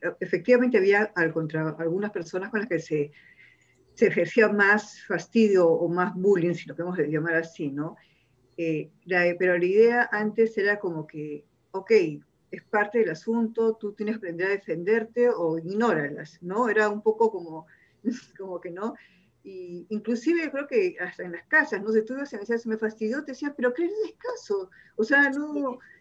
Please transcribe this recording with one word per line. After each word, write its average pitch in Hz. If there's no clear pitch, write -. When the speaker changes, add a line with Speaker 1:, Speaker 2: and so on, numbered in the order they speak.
Speaker 1:
E-, 170
efectivamente 247
había 202
al 160
contra-, 156
algunas 185
personas 185
con 214
las -
que 165
se, 151
se 214
ejercía 190
más 208
fastidio 190
o 160
más 180
bullying, 185
si -
lo 151
queremos 180
llamar 156
así, 156
¿no? 151
Eh, 160
la, 175
pero 180
la 175
idea 233
antes 214
era 208
como 160
que, 151
ok, 190
es 185
parte 208
del 196
asunto, 226
tú 208
tienes 214
que 220
aprender 175
a 196
defenderte 214
o 165
ignóralas, 165
¿no? 202
Era 214
un 208
poco 220
como, 165
<laughs> -
como 185
que 180
no. 208
Y 180
inclusive 247
creo 285
que 202
hasta 175
en 180
las 170
casas, 294
¿no? 214
Si 220
tú 226
ibas 285
y -
me 202
decías, 233
"Me 220
fastidió", 220
te 285
decían, 285
"¿Pero 240
qué 330
le 339
haces 427
caso?". 453
O 214
sea, 277
no, 294
Speaker 2:
Sí. 285